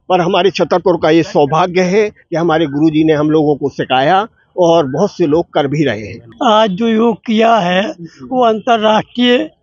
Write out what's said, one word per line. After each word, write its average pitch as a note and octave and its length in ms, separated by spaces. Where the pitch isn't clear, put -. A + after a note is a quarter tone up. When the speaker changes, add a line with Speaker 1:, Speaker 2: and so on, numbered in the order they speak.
Speaker 1:
पर F#3 120
हमारे G3 300
छतरपुर F3+ 520
का D#3+ 60
ये E3 140
सौभाग्य E3 600
है G#3 260
कि - 260
हमारे D#3+ 320
गुरुजी D3+ 360
ने D#3 100
हम D3 180
लोगों D3+ 240
को C#3 140
सिखाया D3 580
और E3 320
बहुत D#3 240
से E3+ 160
लोग D#3+ 260
कर D3 140
भी D3 160
रहे A2 240
हैं। A#2+ 120
Speaker 2:
आज A3 260
जो G3+ 160
योग A3+ 380
किया A3+ 320
है F3+ 240
वो B3+ 200
अंतर्राष्ट्रीय A3+ 880